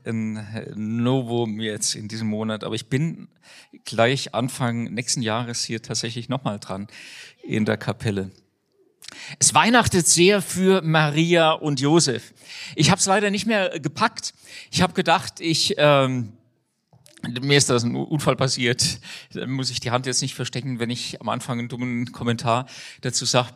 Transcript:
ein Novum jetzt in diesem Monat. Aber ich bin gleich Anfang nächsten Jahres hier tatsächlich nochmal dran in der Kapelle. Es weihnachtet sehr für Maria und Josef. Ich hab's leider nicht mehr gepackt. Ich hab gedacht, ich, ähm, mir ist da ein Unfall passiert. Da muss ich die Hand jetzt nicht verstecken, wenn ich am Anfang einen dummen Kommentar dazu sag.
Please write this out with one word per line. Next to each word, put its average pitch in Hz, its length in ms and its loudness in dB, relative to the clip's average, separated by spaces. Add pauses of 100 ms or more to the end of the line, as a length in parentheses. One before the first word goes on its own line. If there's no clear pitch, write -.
ein 110 400 -6 (300)
Novum 117 840 -2
jetzt 104 340 -4
in 110 140 -10
diesem 113 180 -6
Monat. 107 380 -4
Aber - 100 -4
ich 110 140 -8
bin 156 400 -4 (560)
gleich 117 500 0
Anfang 117 580 -2
nächsten 120 300 -4
Jahres 117 400 -4
hier 113 180 -6
tatsächlich 117 480 -8
nochmal 113 300 -4
dran 98 300 -8 (560)
in 110 200 -2
der 107 120 0
Kapelle. 98 560 -6 (1040)
Es - 160 2
weihnachtet 190 540 6
sehr 185 340 6
für 185 400 2
Maria 160 720 4
und 143 260 -2
Josef. 143 560 2 (400)
Ich 147 160 4
hab's 190 160 4
leider 202 240 2
nicht 196 160 -4
mehr 202 320 0
gepackt. - 560 -4 (380)
Ich 175 100 2
hab 180 140 0
gedacht, 175 420 2
ich, 165 400 -2
ähm, 131 540 4 (920)
mir 131 360 2
ist 135 100 4
da 127 80 4
ein 120 200 0
Unfall 143 400 0
passiert. 127 640 0 (320)
Da - 140 -6
muss 131 240 -4
ich 117 100 -6
die 123 100 -4
Hand 127 160 0
jetzt 127 160 -2
nicht - 120 -6
verstecken, 127 440 -6
wenn 117 120 -2
ich - 300 -8
am 113 80 -6
Anfang 120 300 -4
einen 120 100 -6
dummen 120 440 -4
Kommentar 120 540 0 (360)
dazu 127 220 -4
sag. 123 320 2